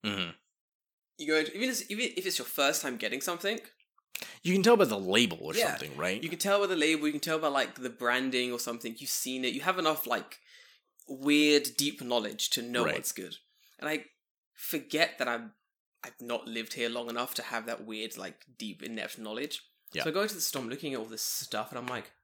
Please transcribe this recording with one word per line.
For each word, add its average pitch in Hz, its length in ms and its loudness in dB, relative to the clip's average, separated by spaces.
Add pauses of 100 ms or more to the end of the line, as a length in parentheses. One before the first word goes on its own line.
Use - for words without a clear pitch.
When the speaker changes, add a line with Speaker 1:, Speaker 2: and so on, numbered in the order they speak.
Speaker 1:
Mm-hmm. 98 240 -2 (880)
Speaker 2:
You 151 100 -6
go 156 120 4
into, 156 160 -2
even 247 140 0
if, - 220 -4
even 214 140 -2 (120)
if 180 80 -4
it's 175 120 -2
your 123 80 -4
first 147 360 2
time 127 160 -4
getting 113 240 -2
something, 196 380 -2 (840)
Speaker 1:
You 175 100 2
can 190 100 6
tell 233 140 10
by 196 80 8
the 107 140 0
label 95 420 4
or 78 140 -6
Speaker 2:
Yeah. 208 160 4
Speaker 1:
something, 71 260 -6
right? 92 260 0
Speaker 2:
you 165 60 -4
can 170 100 -6
tell 202 200 4
by 202 80 4
the 185 80 2
label, 160 320 4
you 151 60 2
can 147 80 -2
tell 160 180 0
by, 156 80 0
like, 139 280 2
the 123 140 -6
branding 123 640 2
or 120 80 -4
something. 117 380 -6
You've 135 120 -10
seen 127 360 -2
it. 123 80 0
You 139 80 -4
have 185 180 0
enough, 156 280 2
like, - 320 -4 (680)
weird, 147 720 6
deep 143 240 -2
knowledge 117 500 0
to 123 100 0
know 120 240 2
Speaker 1:
Right. 76 100 2
Speaker 2:
what's - 160 -4
good. 92 240 -8 (440)
And 151 100 -4
I 156 160 -2 (480)
forget - 680 0
that 123 80 2
I'm, 117 260 -4 (500)
I've - 180 -16
not 120 260 -4
lived 113 260 -6
here 120 160 0
long 120 200 -4
enough 120 260 -2
to 117 80 -4
have 113 220 -4
that 110 200 -6
weird, 110 320 -8
like, 95 280 -12 (120)
deep, - 260 -8
in-depth 110 340 -6
knowledge. 113 440 -6 (320)
Speaker 1:
Yeah. 156 100 -2
Speaker 2:
So 160 60 0
I 156 40 -4
go 190 80 0
into 214 140 -2
the 165 60 -6
store, 139 200 -2
I'm 117 80 -6
looking 139 240 -6
at 123 60 -4
all 110 60 -6
this 113 160 -10
stuff, - 500 -4
and 127 80 -8
I'm 123 80 -6
like 123 240 -6 (120)